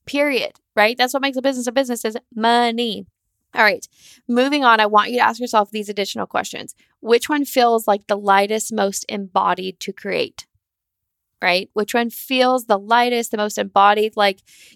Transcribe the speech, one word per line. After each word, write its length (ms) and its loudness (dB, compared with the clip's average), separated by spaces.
period, 460 -2
right? 220 2
That's 160 0
what 100 -2
makes 140 -2
a 60 -2
business 240 -2
a 60 -4
business, 320 -2
is 120 -4
money. 720 0
All 60 2
right, 260 0
moving 360 2
on, 160 6
I 60 4
want 240 2
you 60 -8
to 80 2
ask 160 0
yourself 300 0
these 180 -8
additional 380 -6
questions. 480 -8
Which 300 2
one 160 0
feels 420 2
like 180 0
the 120 0
lightest, 520 0
most 380 -4
embodied 720 -4
to 140 -10
create, 520 -6
right? 320 0
Which 220 -2
one 160 0
feels 560 0
the 120 2
lightest, 520 0
the 80 -4
most 180 -4
embodied? 580 2
Like, 280 0